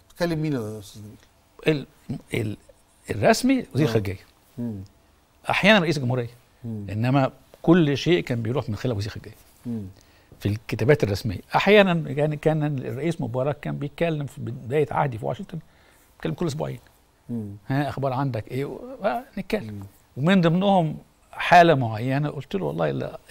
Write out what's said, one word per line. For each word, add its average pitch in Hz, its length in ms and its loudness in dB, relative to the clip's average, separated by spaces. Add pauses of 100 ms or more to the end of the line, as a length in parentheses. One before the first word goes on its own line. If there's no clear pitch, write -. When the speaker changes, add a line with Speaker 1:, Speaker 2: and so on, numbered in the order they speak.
Speaker 1:
بتكلم 165 320 -2
مين 156 120 -2
يا 107 260 -6
أستاذ 104 220 -18
نبيل؟ 107 160 -18 (500)
Speaker 2:
ال-، 139 200 2 (460)
ال-، 107 240 -4 (520)
الرسمي 220 560 2 (100)
وزير 147 120 2
Speaker 1:
آه. 113 40 -2
Speaker 2:
خارجية. 98 280 -2 (380)
Speaker 1:
مم. 117 240 -6 (680)
Speaker 2:
أحيانًا 196 300 4
رئيس 156 180 0
الجمهورية. 123 320 -2 (340)
Speaker 1:
مم. 110 260 -8
Speaker 2:
إنما 123 420 2 (300)
كل 160 360 6
شيء 165 260 2
كان 117 180 -4
بيروح 117 280 -4
من 107 60 -4
خلال 120 220 -2
وزير 104 140 -4
خارجية. - 240 -16 (300)
Speaker 1:
مم. 113 200 -6 (540)
Speaker 2:
في 101 100 0
الكتابات 113 540 0
الرسمية. 101 360 -2 (160)
أحيانًا 180 560 4
يعني 147 260 0
كان 151 400 0
الرئيس 131 440 -4
مبارك 127 380 -4
كان 147 180 -6
بيتكلم 147 480 -4
في 131 160 -14
بداية 131 500 -2
عهدي 135 260 0
في 139 80 -8
واشنطن، - 340 -6 (560)
بيتكلم 160 180 -6
كل 170 140 -2
أسبوعين. 123 320 -6 (500)
Speaker 1:
مم. 107 260 -8 (120)
Speaker 2:
"ها، 139 220 -2
أخبار 131 240 -4
عندك 123 380 -4
إيه؟" 131 140 -4
و-، 240 580 -6 (140)
ونتكلم. 185 360 -6
Speaker 1:
مم. 101 100 -12 (340)
Speaker 2:
ومن 180 240 4
ضمنهم 170 560 4 (340)
حالة 170 420 8
معينة 131 560 0
قلت - 260 -8
له: 180 100 -4
"والله 156 240 0
اللي، 135 280 -6 (140)